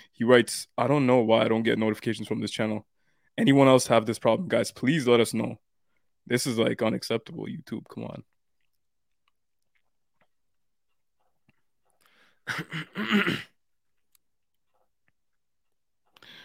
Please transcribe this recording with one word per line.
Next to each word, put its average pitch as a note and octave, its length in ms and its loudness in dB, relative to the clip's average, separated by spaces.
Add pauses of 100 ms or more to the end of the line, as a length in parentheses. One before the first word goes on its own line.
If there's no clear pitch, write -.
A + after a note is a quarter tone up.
(120)
he - 120 -8
writes, A#2+ 440 4 (100)
"I A#2+ 80 -2
don't C3+ 220 0
know B2+ 100 4
why A2+ 280 2
I - 20 0
don't A2+ 160 0
get A2+ 160 0
notifications A2 480 -4
from A2+ 140 -6
this G#2 100 -6
channel. G#2+ 340 -6 (540)
Anyone C3+ 280 6
else C3 200 6
have A2+ 180 2
this A#2 140 -4
problem? A#2+ 300 0
Guys, A#2 220 -2
please C3 360 -2
let A#2+ 120 6
us A2 140 0
know." - 260 -6 (680)
This B2 180 -2
is, A#2 140 -2
like, A#2 240 -2
unacceptable, A2+ 640 -6
YouTube. - 420 -12
Come A2+ 140 -14
on. - 200 -14 (4000)
<clears throat> G3+ 920 -4 (3000)